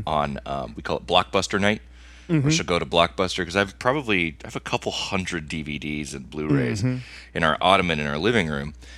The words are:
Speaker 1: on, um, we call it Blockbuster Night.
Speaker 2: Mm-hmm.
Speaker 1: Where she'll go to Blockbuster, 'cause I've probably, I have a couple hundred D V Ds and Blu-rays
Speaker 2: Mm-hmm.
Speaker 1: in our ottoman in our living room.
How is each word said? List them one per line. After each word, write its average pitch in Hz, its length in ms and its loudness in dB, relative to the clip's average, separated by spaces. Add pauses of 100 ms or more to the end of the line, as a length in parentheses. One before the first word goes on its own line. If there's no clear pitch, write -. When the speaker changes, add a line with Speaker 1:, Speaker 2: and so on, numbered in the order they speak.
Speaker 1:
on, 73 380 0
um, 65 300 -8
we - 80 -10
call 80 140 -2
it - 100 -14
Blockbuster 92 520 2
Night. 104 220 2 (480)
Speaker 2:
Mm-hmm. 160 140 4
Speaker 1:
Where 147 100 4
she'll 160 120 0
go 85 140 2
to 80 60 -4
Blockbuster, 85 580 2
'cause 85 140 -4
I've 101 220 2
probably, 107 680 0
I - 20 -14
have - 80 -8
a 139 60 -8
couple - 320 -2
hundred 87 560 -4
D 80 120 -4
V 73 160 -6
Ds 73 360 -6
and 67 160 -12
Blu-rays 98 520 0
Speaker 2:
Mm-hmm. 127 180 0 (340)
Speaker 1:
in 82 100 0
our 80 160 4
ottoman 90 400 4
in 73 80 -2
our 73 100 -2
living 98 300 4
room. 73 280 -4 (220)